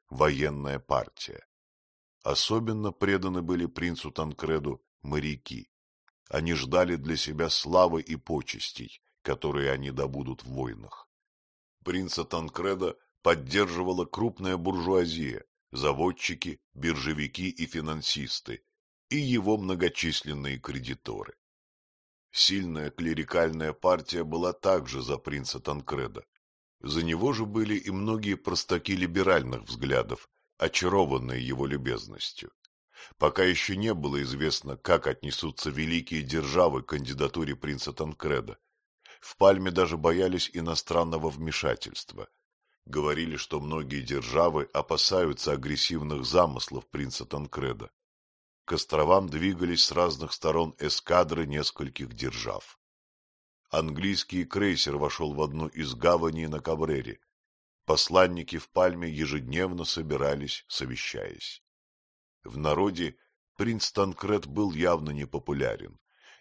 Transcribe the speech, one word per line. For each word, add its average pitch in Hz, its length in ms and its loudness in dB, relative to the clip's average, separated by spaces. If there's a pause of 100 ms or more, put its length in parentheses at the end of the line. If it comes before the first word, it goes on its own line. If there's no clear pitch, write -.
«военная 71 680 0
партия». - 680 -4 (800)
Особенно 107 680 0
преданы 92 500 0
были 87 240 0
принцу 82 460 -4
Танкреду 76 680 -2 (200)
моряки. 71 680 -4 (600)
Они 82 240 0
ждали 85 420 2
для 78 220 -4
себя 76 320 -2
славы 85 520 4
и 78 140 -8
почестей, - 840 -8 (200)
которые 69 500 -2
они 67 200 -4
добудут 67 520 -6
в 62 60 -14
войнах. 58 600 -8 (720)
Принца 90 400 -4
Танкреда 87 720 -2 (260)
поддерживала 87 840 4
крупная 95 500 -2
буржуазия, 85 880 2 (280)
заводчики, 73 880 0 (120)
биржевики 73 760 -2
и 82 160 -6
финансисты, 76 1000 -6 (460)
и 139 80 -2
его 113 400 2
многочисленные 80 1000 -2
кредиторы. 62 760 -10 (1000)
Сильная 85 600 0
клерикальная 80 840 0
партия 87 500 2
была 82 300 -2
также 67 480 0
за 65 160 -2
принца 69 420 -6
Танкреда. 71 680 -6 (560)
За 76 220 -2
него 85 300 0
же 113 120 -2
были 107 300 0
и 98 140 -4
многие 101 460 -2
простаки 87 600 -2
либеральных 85 680 2
взглядов, 60 640 -2 (280)
очарованные 69 880 2
его 65 200 -2
любезностью. 62 840 -6 (680)
Пока 78 260 4
еще 92 320 2
не 107 180 0
было 71 280 -2
известно, 69 560 -4
как 82 300 4
отнесутся 73 600 -4
великие 80 520 -2
державы 71 600 2
к - 60 -16
кандидатуре 69 640 -4
принца 71 380 -6
Танкреда. 73 640 -4 (640)
В - 160 -16
Пальме 95 340 6
даже 85 260 4
боялись 87 560 2
иностранного 82 760 0
вмешательства. 69 1000 -4 (560)
Говорили, 76 520 0
что - 220 -4
многие 71 420 -4
державы 71 720 2
опасаются 78 800 2
агрессивных 73 720 -2
замыслов 67 640 2
принца 69 360 -6
Танкреда. 67 640 -6 (800)
К - 40 0
островам 82 540 4
двигались 85 580 2
с - 60 -2
разных 80 400 0
сторон 80 460 0
эскадры 80 720 2
нескольких 69 640 -6
держав. 57 640 -8 (920)
Английский 82 720 0
крейсер 90 520 2
вошел 73 360 0
в 71 80 -2
одну 78 260 0
из 73 280 -6
гаваней 82 500 4
на 76 140 -4
Кабрере. 76 600 -2 (640)
Посланники 87 720 4
в - 100 -10
Пальме 90 400 2
ежедневно 76 760 -2
собирались, 71 800 -2
совещаясь. 50 960 -8 (800)
В 57 160 -10
народе 82 580 2 (400)
принц 110 340 0
Танкред 98 540 0
был 90 280 0
явно 80 360 2
непопулярен, 67 920 -4 (420)